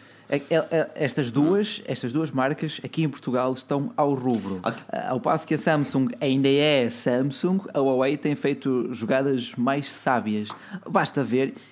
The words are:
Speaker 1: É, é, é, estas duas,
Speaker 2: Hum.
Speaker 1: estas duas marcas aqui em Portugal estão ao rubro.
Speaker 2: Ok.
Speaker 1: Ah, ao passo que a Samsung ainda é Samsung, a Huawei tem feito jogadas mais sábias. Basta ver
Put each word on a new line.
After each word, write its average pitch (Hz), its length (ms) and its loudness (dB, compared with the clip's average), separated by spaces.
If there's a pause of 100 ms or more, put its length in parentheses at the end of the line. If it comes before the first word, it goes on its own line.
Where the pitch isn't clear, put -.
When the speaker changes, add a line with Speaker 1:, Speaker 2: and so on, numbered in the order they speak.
(300)
Speaker 1:
É, 143 80 0
é, 143 180 -2 (160)
é, 160 240 2
estas 139 340 0
duas, 170 500 2
Speaker 2:
Hum. - 80 -16
Speaker 1:
estas 127 240 -4
duas 151 200 -2
marcas 139 520 -2
aqui - 200 -2
em 156 60 2
Portugal 127 440 -2
estão 143 420 -4
ao 143 180 2
rubro. 110 500 0
Speaker 2:
Ok. 113 180 -4 (100)
Speaker 1:
Ah, - 200 -4
ao 127 80 -2
passo 156 260 0
que - 80 0
a 151 40 0
Samsung 139 500 2 (120)
ainda 135 300 2
é 139 400 4
Samsung, 139 680 0 (140)
a 147 60 0
Huawei 135 380 2
tem 147 180 0
feito 135 580 0
jogadas 131 600 0
mais 139 360 0
sábias. 107 580 0 (400)
Basta 160 340 0
ver 127 300 0 (180)